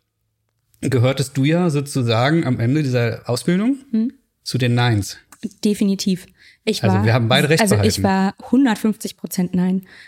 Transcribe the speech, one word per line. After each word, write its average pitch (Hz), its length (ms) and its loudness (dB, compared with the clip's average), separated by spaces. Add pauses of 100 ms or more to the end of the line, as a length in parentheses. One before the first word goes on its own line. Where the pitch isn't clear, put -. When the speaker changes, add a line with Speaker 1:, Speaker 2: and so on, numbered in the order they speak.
(800)
Speaker 1:
gehörtest 127 560 0
du 135 80 0
ja 170 260 2
sozusagen 139 720 0
am 123 160 0
Ende 131 220 0
dieser 120 460 -2
Ausbildung 185 500 0 (140)
Speaker 2:
Mhm. 226 200 -2 (300)
Speaker 1:
zu - 160 -6
den 120 160 0
Neins. 120 440 0 (460)
Speaker 2:
Definitiv. 196 640 -2 (380)
Ich - 180 -2
Speaker 1:
Also 98 140 2
Speaker 2:
war, 104 80 0
Speaker 1:
wir 113 80 2
haben 113 160 2
beide 131 200 2
recht 160 140 4
Speaker 2:
also 196 140 2
ich 202 200 2
Speaker 1:
behalten. 196 60 -4
Speaker 2:
war 190 320 0 (160)
hundertfünfzig 226 640 0
Prozent 180 380 -6
Nein. 185 280 0 (260)